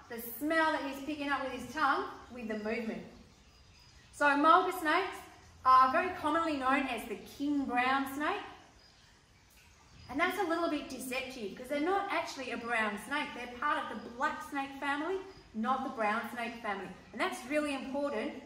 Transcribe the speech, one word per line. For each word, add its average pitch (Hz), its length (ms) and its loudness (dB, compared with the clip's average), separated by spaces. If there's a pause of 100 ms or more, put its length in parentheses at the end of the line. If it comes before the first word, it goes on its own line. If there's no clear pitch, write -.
the 226 120 -10 (180)
smell 311 340 2
that 277 100 -2
he's 277 220 -6
picking 294 240 -4
up 269 140 0
with 262 100 -4
his 247 220 -10
tongue 311 300 2 (280)
with 226 160 -10
the 214 100 -4
movement. 214 440 -4 (1120)
So 294 140 2
mulga 320 540 8
snakes 339 360 2 (480)
are 262 280 10
very 349 180 2 (100)
commonly 311 360 2
known 262 300 2
as 233 220 -4
the 208 80 -6
king 285 480 -2
brown 254 500 2
snake. 311 260 -2 (1700)
And 262 120 -4
that's 370 180 2
a 403 60 2
little 330 260 0
bit 277 180 -4
deceptive 254 600 -6
because 247 160 -12
they're 285 140 -2
not 381 300 2
actually 285 420 -4
a 233 40 -4
brown 220 400 0 (120)
snake. 285 260 -2
They're 240 240 -10
part 302 200 0 (120)
of 214 120 -8
the - 80 -12
black 285 380 -2
snake 277 300 -4
family, 294 380 0 (380)
not 247 280 2
the - 80 -4
brown 220 320 2 (100)
snake 233 300 -6
family. 196 240 -4 (260)
And 233 80 -8
that's 359 180 0 (120)
really 294 240 2
important 269 580 -2 (140)